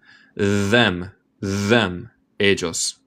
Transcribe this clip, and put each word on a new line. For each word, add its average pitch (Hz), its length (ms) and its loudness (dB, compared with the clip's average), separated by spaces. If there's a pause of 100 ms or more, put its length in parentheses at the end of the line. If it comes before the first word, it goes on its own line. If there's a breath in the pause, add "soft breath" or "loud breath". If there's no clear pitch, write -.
(360 soft breath)
Them, 101 760 0 (580)
them, 95 400 0 (280)
ellos. 92 680 -2